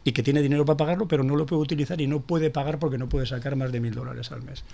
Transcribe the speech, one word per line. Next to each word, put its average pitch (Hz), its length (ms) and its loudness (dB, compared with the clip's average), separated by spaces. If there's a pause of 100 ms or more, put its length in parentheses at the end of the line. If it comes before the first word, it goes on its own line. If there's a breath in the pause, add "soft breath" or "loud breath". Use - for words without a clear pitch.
y 131 80 2
que - 100 0
tiene 139 200 4
dinero 143 220 4
para 147 120 4
pagarlo, 170 320 0
pero 143 160 2
no 139 100 2
lo 151 100 2
puede 151 160 0
utilizar 151 400 -2
y 143 60 0
no 147 140 0
puede 156 300 0
pagar 147 280 -2
porque 139 200 -2
no 127 100 -4
puede 131 180 0
sacar 127 300 -4
más 131 160 0
de 120 80 -2
mil 117 120 -2
dólares 120 380 -8
al 120 120 -10
mes 131 200 -12 (120)